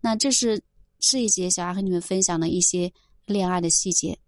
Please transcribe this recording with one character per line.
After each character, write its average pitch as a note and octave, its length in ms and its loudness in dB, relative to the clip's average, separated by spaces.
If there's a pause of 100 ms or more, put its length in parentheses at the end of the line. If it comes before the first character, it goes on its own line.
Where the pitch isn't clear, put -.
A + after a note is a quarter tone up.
那 A3+ 160 0
这 C4+ 140 0
是 A3+ 320 0 (360)
这 C4 260 2
一 G#3+ 40 2
节 F#3 220 0
小 F3+ 120 0
丫 F3 120 -4
和 G3 60 -2
你 G3 100 0
们 F3 100 2
分 F#3+ 220 -2
享 F3 180 0
的 E3 80 0
一 F3+ 120 0
些 F3+ 300 0 (360)
恋 G3 220 0
爱 F3+ 120 0
的 F3 80 -2
细 F3 240 0
节 E3+ 360 -4